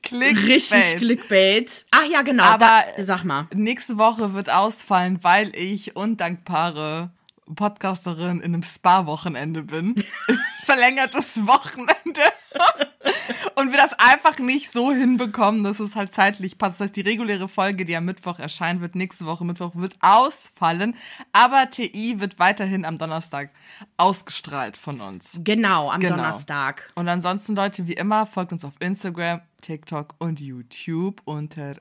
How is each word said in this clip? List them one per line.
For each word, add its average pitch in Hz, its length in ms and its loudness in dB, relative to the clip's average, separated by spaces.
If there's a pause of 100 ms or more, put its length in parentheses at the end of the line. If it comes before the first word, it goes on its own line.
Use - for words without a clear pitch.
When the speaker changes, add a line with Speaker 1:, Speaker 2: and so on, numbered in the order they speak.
Speaker 1:
Clickbait. 247 460 6
Speaker 2:
Richtig 202 500 6
Clickbait. 214 920 2
Ach 302 180 6
ja, 302 140 2
genau. 240 220 4
Speaker 1:
Aber 220 380 8 (140)
Speaker 2:
Da, 202 60 -6
sag 185 220 -2
mal. 151 280 -2
Speaker 1:
nächste 220 460 -2
Woche 220 340 2
wird 196 160 -6
ausfallen, 185 760 0
weil 190 320 4
ich 196 400 -8
undankbare 170 1160 -4 (440)
Podcasterin 180 840 -6
in 170 160 -6
einem 175 80 -6
Spa-Wochenende 160 1000 0
bin. 165 320 -4 (360)
<laughs> - 340 -4
Verlängertes 262 840 2
Wochenende. 277 760 0 (300)
<laughs> - 1040 -2
Und 269 160 0
wir 277 60 0
das - 200 4
einfach 285 400 6
nicht 269 340 -2
so 247 200 0
hinbekommen, 233 720 2
dass 202 160 -2
es 208 160 -6
halt 196 160 -6
zeitlich 202 460 0
passt. 190 240 -2
Das 196 60 -2
heißt, 202 100 -8
die 196 40 -6
reguläre 208 460 -4
Folge, 190 380 -2
die 170 100 -6
am 165 100 -4
Mittwoch 180 320 -8
erscheinen 175 440 -6
wird, 175 140 -10
nächste 185 300 -8
Woche 170 200 -8
Mittwoch, 175 300 -8
wird 180 260 -8
ausfallen. 208 960 0 (360)
Aber 254 380 4
T 240 240 -8
I 220 260 -6
wird 196 180 -8
weiterhin 190 480 0
am 160 120 -8
Donnerstag 156 520 -8 (460)
ausgestrahlt 156 840 -2
von 139 240 -12
uns. 98 420 -12
Speaker 2:
Genau, 190 460 2
am 180 120 -2
Speaker 1:
Genau. 175 160 0
Speaker 2:
Donnerstag. 143 800 -6
Speaker 1:
Und 175 120 -4
ansonsten, 180 480 -4
Leute, 196 320 -4
wie 175 60 -6
immer, 214 320 0
folgt 185 260 -6
uns 170 140 -8
auf 143 140 -14
Instagram, 175 640 -4 (200)
TikTok 151 580 -12
und 165 200 -6
YouTube 151 880 -10
unter 151 560 -10